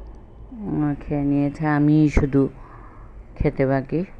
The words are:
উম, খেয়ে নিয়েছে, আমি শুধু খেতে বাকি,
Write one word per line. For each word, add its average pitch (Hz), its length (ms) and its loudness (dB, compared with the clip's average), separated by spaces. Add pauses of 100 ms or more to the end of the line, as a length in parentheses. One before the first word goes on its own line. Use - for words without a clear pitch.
(520)
উম, 160 480 -4
খেয়ে 147 220 -4
নিয়েছে, 143 440 0
আমি 151 420 4
শুধু 139 400 2 (880)
খেতে 139 280 0
বাকি, 135 380 0 (160)